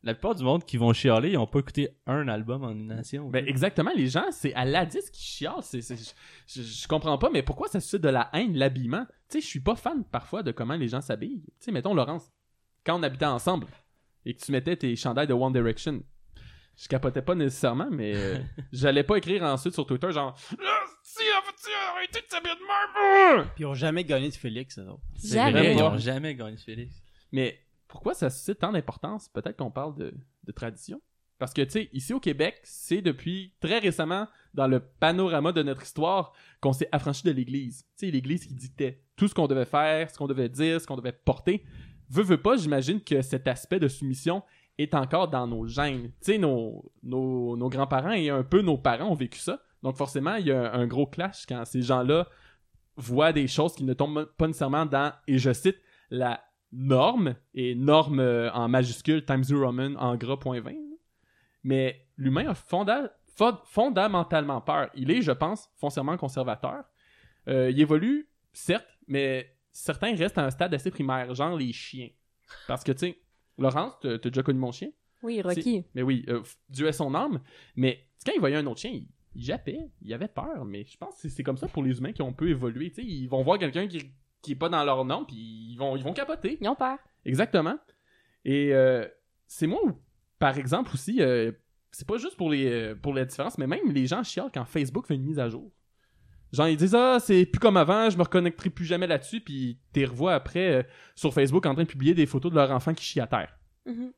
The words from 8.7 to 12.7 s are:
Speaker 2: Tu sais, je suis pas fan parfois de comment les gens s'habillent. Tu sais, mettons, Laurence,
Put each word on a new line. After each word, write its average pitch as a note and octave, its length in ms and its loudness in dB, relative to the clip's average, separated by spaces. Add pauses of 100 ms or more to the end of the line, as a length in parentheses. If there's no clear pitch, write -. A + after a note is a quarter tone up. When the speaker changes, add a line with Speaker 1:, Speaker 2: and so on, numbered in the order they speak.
Speaker 2:
Tu - 80 -4
sais, D#4 40 -2
je - 60 -10
suis - 120 -8
pas G3+ 160 2
fan C#4 300 -2
parfois F3 380 -6
de C3 100 -2
comment B2 220 -4
les D3 120 -2
gens B2+ 140 -4
s'habillent. C#3 400 -6
Tu - 180 -20
sais, A#3+ 140 -8
mettons, F3 200 0
Laurence, D3 380 0 (540)